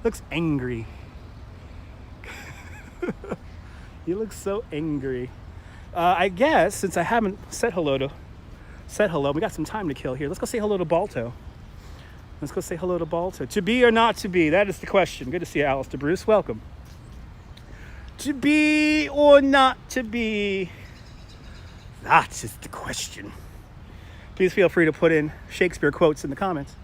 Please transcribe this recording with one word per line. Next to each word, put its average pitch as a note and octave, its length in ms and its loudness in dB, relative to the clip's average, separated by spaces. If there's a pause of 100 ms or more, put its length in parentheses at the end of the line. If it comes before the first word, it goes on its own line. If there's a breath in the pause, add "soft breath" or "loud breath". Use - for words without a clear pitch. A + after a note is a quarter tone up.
Looks - 180 -2 (100)
angry. C3+ 540 -2 (2250 loud breath)
<laughs> - 340 -6 (680 loud breath)
He E3+ 80 -2
looks G#3 240 -4
so G3+ 340 -4
angry. C3+ 600 -4 (640 loud breath)
Uh, F3 240 4
I F#3 120 2
guess G3 460 4
since G3 200 -4
I F3 60 2
haven't G#3 380 0 (120)
said - 220 -2
hello D3 240 0
to, C3+ 140 -2 (760 loud breath)
said G#3 220 0
hello, C#3+ 220 2
we D3 100 0
got G#3 100 -2
some D#3 140 -4
time G#3+ 220 -6
to C#3 80 -2
kill C3 180 -6
here. C#3 140 -4
Let's E3+ 120 -6
go - 60 -2
say A#3 140 -4
hello G#3 180 0
to F3+ 80 0
Balto. D#3 480 0 (1040 loud breath)
Let's D3 120 -8
go F#3+ 100 -4
say F3 140 -6
hello F3+ 240 -2
to E3 60 -2
Balto. E3+ 400 -4
To G3+ 160 -2
be A#3 220 4
or A#3+ 80 10
not A3+ 260 4
to - 100 -8
be, E3+ 220 4
that G3 200 4
is F3+ 80 -6
the - 80 -12
question. D#3+ 460 2
Good B2 80 -2
to A#2 60 -4
see - 140 -4
you, C#3+ 60 4
Alistair C3+ 320 -2
Bruce. D3 300 -2
Welcome. F3 340 2 (1600 loud breath)
To D4 140 -4
be D4+ 760 4
or C#4+ 320 10
not C4+ 360 6 (140)
to C4 120 -2
be, G#3 680 0 (1300 loud breath)
that D3 400 2
is A2+ 140 -10
the - 120 -16
question. - 600 -10 (1040 loud breath)
Please F#3 180 2
feel F3+ 160 6
free E3+ 160 4
to D#3 80 4
put E3 180 4
in D#3 200 4 (180)
Shakespeare E3+ 420 2
quotes D3+ 320 4
in D#3 60 -6
the C#3 60 -4
comments E3 480 -4